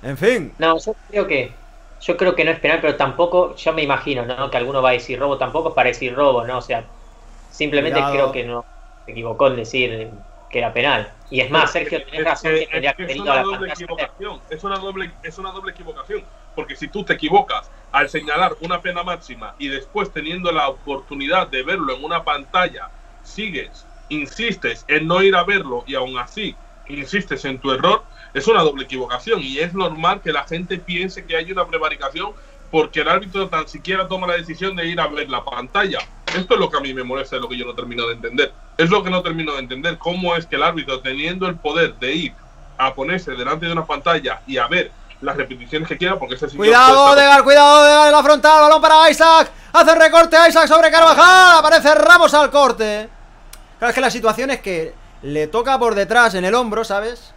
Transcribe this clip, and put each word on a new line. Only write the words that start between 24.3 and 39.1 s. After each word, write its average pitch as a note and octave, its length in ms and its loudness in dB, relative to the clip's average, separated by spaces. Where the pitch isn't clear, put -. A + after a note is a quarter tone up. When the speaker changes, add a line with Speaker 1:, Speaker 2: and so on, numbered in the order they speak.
Speaker 3:
en D#3 180 -4
no F3+ 160 0
ir G3 140 2
a F3 80 0
verlo C#3+ 420 -6
y C3+ 80 -12
aún C3 240 -6
así F3 380 -12
insistes C#3+ 560 -10
en C3 140 -10
tu C3+ 120 -8
error, F3 320 0
es C#3+ 160 -6
una G#3+ 140 4
doble C#3 220 -4
equivocación B2+ 580 -8
y C3+ 160 -10
es E3+ 160 -6
normal F3 480 -4
que D#3+ 100 -8
la C#3+ 120 -6
gente F3 340 -10
piense F3+ 480 -10
que E3 100 -8
hay E3 160 -8
una F3+ 140 -6
prevaricación D#3 680 -8
porque D#3 300 -2
el D3+ 80 -4
árbitro F#3+ 400 -4
tan D#3 200 -8
siquiera F#3 400 -8
toma F#3 180 -8
la F3 80 -4
decisión F3 420 -8
de E3+ 100 -8
ir E3 140 -8
a D3+ 80 -2
ver D3 220 -10
la B2 140 -8
pantalla. C3+ 540 -6
Esto F#3+ 180 -2
es G3+ 60 -2
lo E3 100 -2
que D3+ 60 -6
a C#3 40 -2
mí C3+ 140 -10
me C3 100 -8
molesta, C3+ 320 -10
es B2+ 60 -6
lo A#2+ 60 -12
que B2 80 -10
yo A#2+ 80 -10
no A#2+ 100 -12
termino A#2+ 320 -10
de A#2 80 -8
entender. A2+ 380 -6
Es E3 140 0
lo G#3 120 0
que F3+ 80 -8